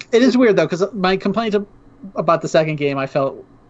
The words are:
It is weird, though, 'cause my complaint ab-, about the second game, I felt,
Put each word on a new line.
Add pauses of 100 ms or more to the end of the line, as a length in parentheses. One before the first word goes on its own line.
(120)
It
is
weird,
though,
'cause (100)
my
complaint
ab-, (480)
about
the
second
game,
I
felt, (260)